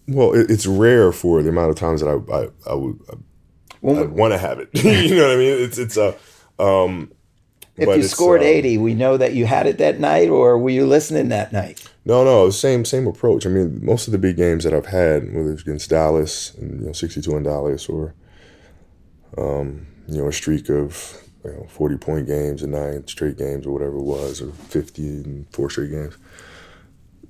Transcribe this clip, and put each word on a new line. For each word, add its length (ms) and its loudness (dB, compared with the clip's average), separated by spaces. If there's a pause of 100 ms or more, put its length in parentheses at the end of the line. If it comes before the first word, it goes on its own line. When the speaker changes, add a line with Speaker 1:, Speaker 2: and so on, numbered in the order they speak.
Speaker 1:
Well, 260 4
it, 160 4
it's 160 0
rare 460 6
for 300 2
the 60 0
amount 220 2
of 60 -2
times 260 -2
that 60 0
I, 260 -2
I, 140 -2 (220)
I 40 -4
would, 240 -6 (840)
Speaker 2:
When 140 2
Speaker 1:
I 40 0
Speaker 2:
we 60 -2
Speaker 1:
wanna 300 2
have 220 -6
it. 120 -16
<laughs> 20 -4
You 420 4
know 120 6
what 80 4
I 20 4
mean? 240 2
It's, 160 -6
it's 200 -8
a, 180 2 (420)
um, 540 0 (640)
Speaker 2:
If 100 -2
Speaker 1:
but 120 4
Speaker 2:
you 60 4
Speaker 1:
it's, 80 -2
Speaker 2:
scored 280 4
Speaker 1:
um, 60 4
Speaker 2:
eighty, 320 2
we 160 0
know 240 2
that 160 0
you 120 0
had 200 2
it 120 0
that 220 2
night, 300 2
or 280 4
were 120 0
you 160 2
listening 420 2
that 240 -4
night? 340 -8 (200)
Speaker 1:
No, 180 4
no, 260 6
same, 340 0
same 220 -2
approach. 400 0
I 40 -2
mean, 340 -2
most 240 0
of 40 -4
the 60 0
big 180 0
games 280 0
that 100 0
I've 120 -2
had, 480 0
whether 180 -4
it's 100 -10
against 280 -8
Dallas 640 0
and, 260 -12
you 60 -8
know, 60 -10
sixty-two 440 -6
in 60 -4
Dallas, 460 -4
or, 260 -8 (1200)
um, 500 -6 (220)
you 100 -6
know, 100 -4
a 40 -4
streak 360 -4
of, 520 -6 (240)
you 80 -14
know, 160 -16
forty 280 -4
point 300 -6
games 360 -6
and 100 -8
nine 340 -8
straight 300 -6
games 300 -8
or 60 -6
whatever 240 -6
it 80 -8
was, 360 -8
or 120 -12
fifty 560 -8
in 420 -12
four 200 -6
straight 200 -8
games. 260 -10 (1120)